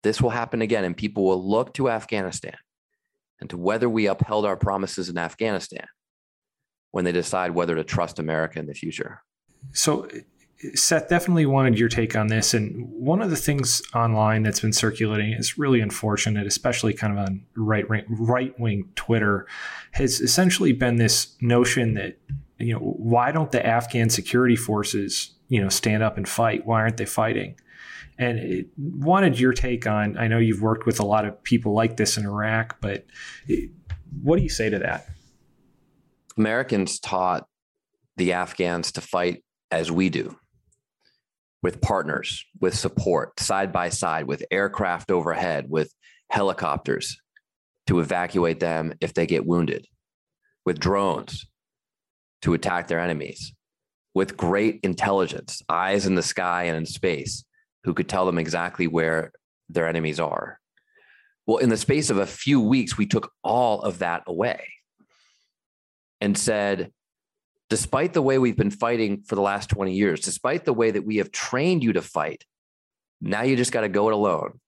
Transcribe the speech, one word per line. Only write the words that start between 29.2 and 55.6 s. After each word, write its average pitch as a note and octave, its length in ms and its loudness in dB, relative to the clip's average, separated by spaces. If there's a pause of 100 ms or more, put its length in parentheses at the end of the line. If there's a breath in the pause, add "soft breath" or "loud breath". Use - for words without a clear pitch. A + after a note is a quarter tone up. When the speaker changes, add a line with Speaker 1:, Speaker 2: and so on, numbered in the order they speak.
Speaker 2:
your B2+ 140 6
take B2 320 -2
on, G#2+ 320 0
I A2+ 100 0
know A2+ 120 4
you've A2 240 4
worked A2 240 2
with A2 120 0
a G#2+ 60 2
lot G#2+ 200 4
of G2+ 180 -8
people A#2 300 2
like A2+ 240 2
this G#2 200 0
in G#2 80 -4
Iraq, A2 560 -2
but G2 240 -6 (420 loud breath)
it, - 220 -2 (540)
what D3+ 140 4
do F#3+ 60 4
you E3+ 60 0
say A2 220 -2
to G#2 80 -2
that? E2+ 280 -4 (1300)
Speaker 1:
Americans G#2+ 640 0
taught F#2 480 -2 (680)
the F2+ 180 2
Afghans F2 600 -2
to - 80 -10
fight F2+ 420 -2 (260)
as E2 220 -2
we F2+ 180 2
do, - 260 -4 (1300)
with F2+ 200 -2
partners, D#2+ 600 -4 (160)
with F#2 140 2
support, - 680 -2
side G2 320 -2
by F2 180 -2
side, D#2+ 360 -2
with C2+ 240 -6
aircraft F#2+ 600 -2
overhead, D#2+ 580 0
with D#2 240 -2 (360 soft breath)
helicopters F2 880 -2 (680)
to F2+ 140 4
evacuate E2+ 600 0
them D#2+ 420 -2
if D#2+ 120 -4
they E2+ 140 0
get D#2+ 180 0
wounded, E2+ 400 0 (800)
with F2 140 -2
drones F2+ 680 -2 (960)
to F2+ 120 2
attack F2 340 -2
their E2+ 120 0
enemies, E2 540 -4 (600)
with F#2+ 220 0
great G2+ 460 2
intelligence, F#2+ 840 -2